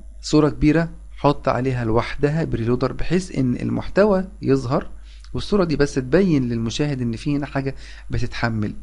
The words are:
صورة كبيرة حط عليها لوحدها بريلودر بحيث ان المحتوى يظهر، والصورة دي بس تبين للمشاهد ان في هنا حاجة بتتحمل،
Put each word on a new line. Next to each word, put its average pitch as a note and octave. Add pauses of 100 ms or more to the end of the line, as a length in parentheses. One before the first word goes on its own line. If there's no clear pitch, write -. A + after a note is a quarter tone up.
(200)
صورة D3+
كبيرة D3+ (260)
حط C#3+
عليها B2+
لوحدها C#3+
بريلودر B2
بحيث -
ان B2+
المحتوى F#3 (140)
يظهر، C3+ (440)
والصورة F#3
دي D#3
بس C#3+
تبين C#3
للمشاهد A#2+
ان A#2
في C#3+
هنا C#3+
حاجة C3+ (360)
بتتحمل، A2+